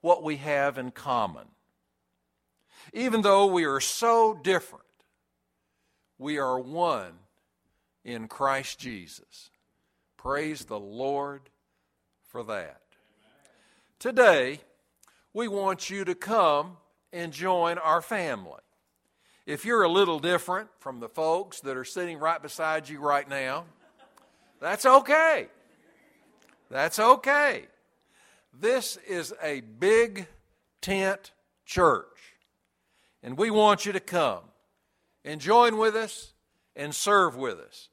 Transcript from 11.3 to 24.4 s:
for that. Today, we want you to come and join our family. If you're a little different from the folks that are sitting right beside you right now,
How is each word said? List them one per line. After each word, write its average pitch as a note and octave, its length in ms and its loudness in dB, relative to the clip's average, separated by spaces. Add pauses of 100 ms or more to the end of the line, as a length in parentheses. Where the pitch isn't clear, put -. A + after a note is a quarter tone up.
for A#2 220 -14
that. F#2 380 -10 (1160)
Today, F3 640 4 (720)
we A3+ 160 -6
want G3 420 -4
you G3 140 -8
to F3 100 -2
come F3+ 640 2 (360)
and E3+ 200 -10
join E3+ 460 0
our D#3+ 220 2
family. C3+ 600 -6 (840)
If D3 180 -8
you're A3+ 180 2
a F3 60 4
little E3+ 320 2
different F3+ 480 -2 (100)
from B2+ 220 -14
the A#2 80 -12
folks E3 520 -2
that C3+ 160 -8
are B2+ 80 -8
sitting F3 340 -8
right D#3 220 0
beside D#3 480 -6
you D3 120 -14
right C#3+ 280 0
now, C#3 360 -6 (960)